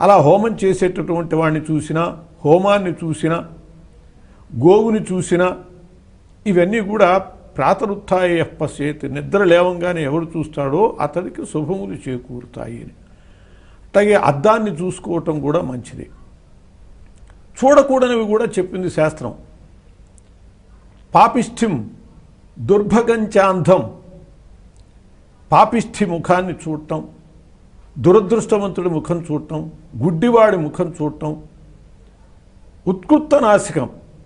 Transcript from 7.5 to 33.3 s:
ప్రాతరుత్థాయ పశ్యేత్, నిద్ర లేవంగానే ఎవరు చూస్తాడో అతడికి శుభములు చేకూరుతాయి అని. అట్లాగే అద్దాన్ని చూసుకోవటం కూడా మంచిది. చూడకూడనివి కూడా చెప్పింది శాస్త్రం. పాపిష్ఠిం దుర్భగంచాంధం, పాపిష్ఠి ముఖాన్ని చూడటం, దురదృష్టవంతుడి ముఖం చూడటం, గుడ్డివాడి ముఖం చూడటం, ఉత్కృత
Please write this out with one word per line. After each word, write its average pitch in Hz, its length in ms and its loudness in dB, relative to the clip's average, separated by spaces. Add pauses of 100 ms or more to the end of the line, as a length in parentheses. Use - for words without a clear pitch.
ప్రాతరుత్థాయ 185 840 0
పశ్యేత్, 147 640 -8
నిద్ర 143 400 -2
లేవంగానే 175 600 2
ఎవరు 160 320 -4
చూస్తాడో 151 640 -2
అతడికి 175 460 -6
శుభములు 175 640 -8
చేకూరుతాయి 120 640 -12
అని. - 160 -18 (920)
అట్లాగే 208 280 4
అద్దాన్ని 208 560 2
చూసుకోవటం 165 720 -6
కూడా 147 200 -2
మంచిది. - 500 -12 (1500)
చూడకూడనివి 262 600 4
కూడా 214 200 0
చెప్పింది 185 460 -4
శాస్త్రం. 156 440 -2 (1800)
పాపిష్ఠిం 196 760 0 (680)
దుర్భగంచాంధం, 196 1300 2 (1600)
పాపిష్ఠి 214 520 2
ముఖాన్ని 175 500 -2 (140)
చూడటం, 156 400 -8 (920)
దురదృష్టవంతుడి 190 920 2
ముఖం 165 440 -4
చూడటం, 156 400 -8 (300)
గుడ్డివాడి 214 540 4
ముఖం 156 460 -6
చూడటం, 151 400 -8 (1500)
ఉత్కృత 285 460 2